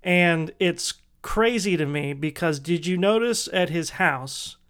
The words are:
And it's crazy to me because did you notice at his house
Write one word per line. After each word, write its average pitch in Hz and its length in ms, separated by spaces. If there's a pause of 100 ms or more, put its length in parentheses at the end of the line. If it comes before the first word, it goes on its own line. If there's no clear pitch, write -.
And 175 560
it's 175 340 (300)
crazy 214 540
to 156 80
me 143 280
because 151 460
did 160 260
you 180 120
notice 220 540
at 180 180
his 160 220
house 139 680 (120)